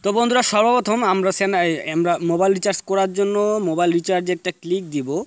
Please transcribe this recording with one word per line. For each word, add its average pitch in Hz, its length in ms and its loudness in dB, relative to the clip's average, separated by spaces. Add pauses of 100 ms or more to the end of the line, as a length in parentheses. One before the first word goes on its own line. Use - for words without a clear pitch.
তো 196 100 -2
বন্ধুরা, 240 280 2
সর্বপ্রথম 226 600 2
আমরা 190 280 2
চ্যানে-, 190 340 0
এই, 160 260 -2
আমরা 170 260 2 (140)
মোবাইল 185 220 2
রিচার্জ 190 280 -2
করার 190 320 -2
জন্য 202 220 0 (340)
মোবাইল 170 220 2
রিচার্জে 175 420 -2
একটা 170 180 -6
ক্লিক 180 380 -6
দিব। 139 200 -4 (180)